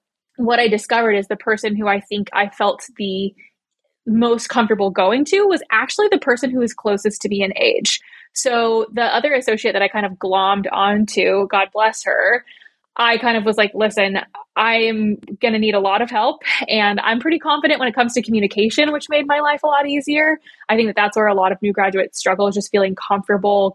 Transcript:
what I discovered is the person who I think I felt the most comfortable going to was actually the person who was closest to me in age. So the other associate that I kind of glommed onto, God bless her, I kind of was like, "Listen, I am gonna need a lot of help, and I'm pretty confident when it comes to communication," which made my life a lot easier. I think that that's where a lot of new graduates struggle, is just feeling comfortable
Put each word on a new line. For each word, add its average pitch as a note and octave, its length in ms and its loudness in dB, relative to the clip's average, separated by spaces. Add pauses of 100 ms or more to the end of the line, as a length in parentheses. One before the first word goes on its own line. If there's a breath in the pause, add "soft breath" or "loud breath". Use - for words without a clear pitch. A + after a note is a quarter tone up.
(380)
what A#3+ 220 2
I A#3+ 80 4
discovered A3 460 0
is G3 140 -2
the G#3+ 80 -4
person G#3+ 400 -4
who G#3 120 -4
I G3 120 0
think G3+ 340 -8
I G3+ 160 0
felt - 380 -4 (100)
the G3 360 -4 (720 soft breath)
most A#3 400 2
comfortable G#3+ 420 0
going G#3+ 360 2
to G4 180 2
was F#4+ 180 2 (100)
actually B3+ 380 0
the G4 80 2
person C4 320 0
who B3+ 100 -2
was A#3 140 -2
closest G#3 480 -2
to G#3 80 -4
me G3+ 140 -2
in F#3+ 140 -4
age. - 420 0 (340 loud breath)
So A3+ 600 0
the A#3 100 -2
other B3 300 0
associate A3 400 0
that G3 80 2
I G3 80 2
kind G#3+ 160 -2
of F#3+ 80 -6
glommed F#3+ 580 0
onto, G3 760 2
God G3 260 0
bless A3 320 0
her, A#3 400 0 (500 loud breath)
I A#3 220 2
kind A#3 200 0
of G#3 80 -2
was G#3+ 120 0
like, G#3 160 2
"Listen, G3 460 0 (360)
I A3+ 200 2
am A3 420 0 (240)
gonna A3 180 0
need G#3+ 160 0
a G3+ 40 4
lot G3 220 2
of A#3+ 80 -2
help, A#3+ 320 -2 (260 loud breath)
and G#3 320 2
I'm A3+ 200 0
pretty D#4+ 200 0
confident D4+ 400 -2
when B3+ 80 0
it A#3 80 -4
comes A#3+ 180 0
to B3 80 0
communication," A3 720 0
which D4 180 -6
made D4 180 0
my D4 120 2
life D4 240 0
a D4+ 40 0
lot C#4+ 200 2
easier. D4 520 0 (280 loud breath)
I G#3+ 80 2
think A3 140 2
that G3+ 60 -4
that's G#3 200 0
where G#3+ 120 2
a G3+ 60 2
lot F#3+ 180 2
of F#3+ 100 -6
new G3+ 100 0
graduates F#3+ 480 -2
struggle, G3 280 0
is G3 80 -2
just G3+ 160 -4
feeling F#3+ 240 2
comfortable G3+ 800 0